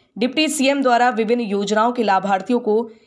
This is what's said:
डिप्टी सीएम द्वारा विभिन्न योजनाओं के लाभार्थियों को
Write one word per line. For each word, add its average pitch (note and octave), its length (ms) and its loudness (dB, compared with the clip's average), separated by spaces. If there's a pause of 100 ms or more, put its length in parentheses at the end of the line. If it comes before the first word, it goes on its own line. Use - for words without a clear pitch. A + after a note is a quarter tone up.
(180)
डिप्टी C4+ 300 0
सीएम C4+ 340 0
द्वारा B3 300 4
विभिन्न A3+ 300 -2
योजनाओं G#3 500 0
के A#3+ 100 -4
लाभार्थियों G3 580 0
को A3+ 300 -2 (160)